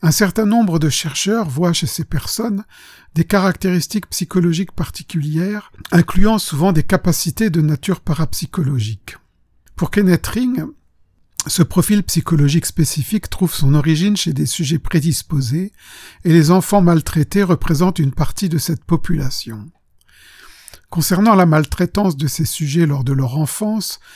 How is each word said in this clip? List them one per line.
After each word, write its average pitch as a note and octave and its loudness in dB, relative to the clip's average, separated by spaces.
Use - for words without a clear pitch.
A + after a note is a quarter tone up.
Un E3 2
certain G#3 0
nombre G#3 2
de D#3 0
chercheurs F#3+ -2
voient E3 0
chez D#3+ -2
ces - -6
personnes G#3 -4
des E3 2
caractéristiques F#3 0
psychologiques F3 -2
particulières, D#3+ -6
incluant G3 6
souvent E3 0
des D#3 2
capacités F3+ 0
de E3 0
nature D3+ -2
parapsychologique. C#3+ -4
Pour - -4
Kenneth F#3 2
Ring, B3 -2
ce D#3 0
profil G3+ 2
psychologique D3+ 0
spécifique - -4
trouve - -2
son C3+ 2
origine D#3 2
chez E3+ -4
des D3 -2
sujets C#3+ -2
prédisposés, D#3 -2
et E3+ 4
les D#3+ 6
enfants F#3+ 4
maltraités E3+ 2
représentent F3 2
une C3+ 0
partie - -2
de E3 0
cette D#3 -4
population. C3 -2
Concernant G3 2
la F#3 6
maltraitance E3+ 0
de C#3+ -4
ces D3+ -2
sujets D#3 0
lors C#3+ -2
de C3+ -2
leur C3 -2
enfance, G#3+ -4